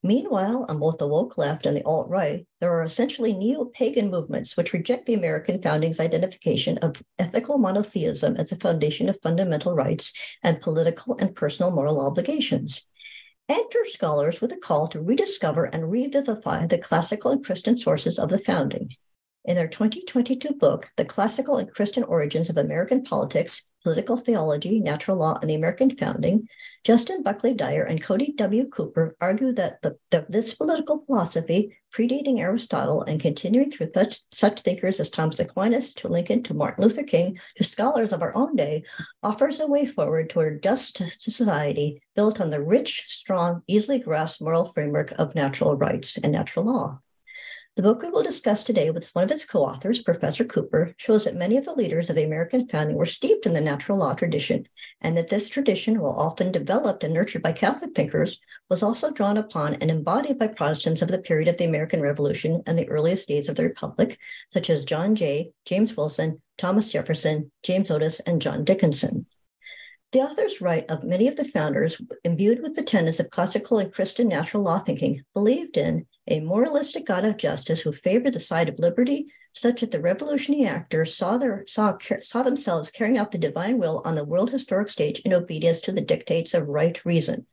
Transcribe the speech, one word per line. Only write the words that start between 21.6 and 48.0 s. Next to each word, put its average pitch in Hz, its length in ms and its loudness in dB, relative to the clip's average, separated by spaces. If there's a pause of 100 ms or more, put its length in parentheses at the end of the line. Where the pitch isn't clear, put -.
Christian 208 320 0
Origins 160 460 0
of 170 80 0
American 175 460 0
Politics, - 640 -2 (180)
Political 170 340 0
Theology, 180 640 0
Natural 147 360 0
Law, 156 240 0
and 156 80 -2
the 156 60 2
American 180 400 2
Founding, - 520 0 (360)
Justin 240 400 4
Buckley 233 300 0
Dyer 156 300 0
and 160 200 -4
Cody 269 340 0
W. 214 300 2
Cooper 160 540 -2
argue 220 320 2
that 185 280 -2
the, - 160 -4 (140)
the, 160 160 2
this 226 260 -2
political 311 520 -2
philosophy, 180 760 0 (180)
predating 254 420 0
Aristotle 156 640 0
and 151 160 -2
continuing 214 520 2
through - 240 -6
such, 190 240 2 (140)
such 202 260 2
thinkers 185 400 -2
as 156 100 -2
Thomas 160 300 -2
Aquinas 214 560 0
to - 140 -8
Lincoln 175 340 0
to - 100 -6
Martin 147 300 0
Luther 226 200 4
King 180 360 0 (180)
to - 60 2
scholars 226 480 0
of 170 100 -2
our 160 140 -4
own 277 220 2
day, 151 260 0 (400)
offers 269 380 0
a 302 60 -2
way 285 180 2
forward 160 440 -2
toward 156 320 0
just 247 400 -2 (220)
society 147 800 0 (100)
built 214 280 2
on 165 80 0
the 147 120 -2
rich, 180 460 0
strong, 175 600 -2
easily 214 320 2
grasped 156 420 -2
moral 165 240 2
framework 151 480 -2
of 156 200 -2
natural 143 420 2
rights - 420 -2
and 147 160 2
natural 160 320 -2
law. 202 340 -2 (760)
The 180 80 0
book 226 180 6